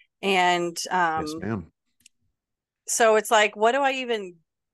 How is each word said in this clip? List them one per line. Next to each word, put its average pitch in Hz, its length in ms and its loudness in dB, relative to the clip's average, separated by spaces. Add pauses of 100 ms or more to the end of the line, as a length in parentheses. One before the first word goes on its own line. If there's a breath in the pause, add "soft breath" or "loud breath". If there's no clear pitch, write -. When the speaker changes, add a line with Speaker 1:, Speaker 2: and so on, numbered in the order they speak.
(240 loud breath)
Speaker 1:
And, 180 540 2 (140)
um, 160 340 0
Speaker 2:
Yes, 151 140 -10
ma'am. 110 320 -8 (1160)
Speaker 1:
so 220 280 2
it's 214 160 0
like, 415 240 2
what 220 160 2
do 277 100 0
I 269 120 0
even 226 420 -6 (380)